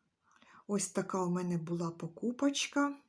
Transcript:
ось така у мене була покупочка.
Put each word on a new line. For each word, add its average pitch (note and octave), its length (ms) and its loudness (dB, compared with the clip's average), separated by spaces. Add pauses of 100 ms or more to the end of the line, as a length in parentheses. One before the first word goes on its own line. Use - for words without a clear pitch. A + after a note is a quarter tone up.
(680)
ось G3+ 220 0
така F#3+ 360 0
у F3 60 2
мене F3 280 2
була E3+ 320 -2
покупочка. C#4 1080 0 (120)